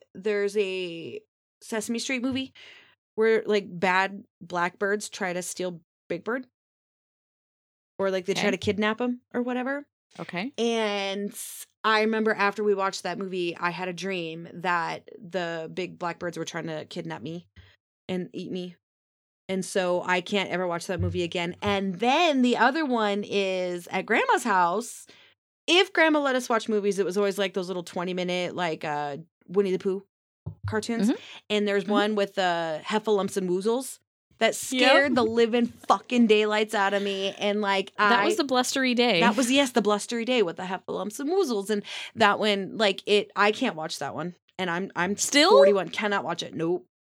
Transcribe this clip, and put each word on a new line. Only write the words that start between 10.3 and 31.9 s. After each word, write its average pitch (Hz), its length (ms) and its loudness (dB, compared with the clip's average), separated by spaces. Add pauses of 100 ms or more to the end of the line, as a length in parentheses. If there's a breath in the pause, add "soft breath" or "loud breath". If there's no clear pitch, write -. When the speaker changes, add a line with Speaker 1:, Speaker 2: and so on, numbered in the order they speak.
Speaker 1:
And 202 720 -2
s-, - 320 -14 (180)
I 214 200 4
remember 220 320 2
after 202 280 0
we 208 120 2
watched 190 300 -2
that 175 140 -6
movie, 180 380 -4
I 175 140 -2
had 180 180 -6
a 185 40 -4
dream 170 600 -8
that 165 560 -4 (100)
the 170 540 -6
big 170 260 -8
blackbirds 170 380 -6
were 165 80 -6
trying 165 220 -8
to 156 180 -8
kidnap 165 380 -10
me 170 240 -10 (640 soft breath)
and 185 240 -4
eat - 200 -10
me. 180 240 -8 (720)
And 190 160 -2
so 180 400 0
I 180 160 2
can't 190 300 -2
ever 180 160 -2
watch 170 220 -6
that 180 120 -4
movie 175 220 -2
again. 170 400 -4
And 196 380 0
then 269 420 4
the 247 140 4
other 269 280 2
one 208 420 0
is 180 640 -2
at 185 160 -4
Grandma's 403 400 2
house. 190 640 0 (600 soft breath)
If 370 260 4
Grandma 320 280 4
let 269 160 0
us 247 120 -2
watch 226 200 0
movies, 202 300 0
it 196 80 0
was 185 100 -4
always, 202 220 0
like, 190 160 -2
those 180 140 -4
little 180 140 -6
twenty 180 300 -6
minute, 180 420 -2
like, 160 300 -4
uh, 147 340 -4 (300)
Winnie 190 240 0
the 185 60 0
Pooh 196 260 -4 (640)
cartoons. 220 420 -2
Speaker 2:
Mm-hmm. 359 100 0 (320 loud breath)
Speaker 1:
And 208 160 0
there's 196 180 0
Speaker 2:
Mm-hmm. 202 80 -4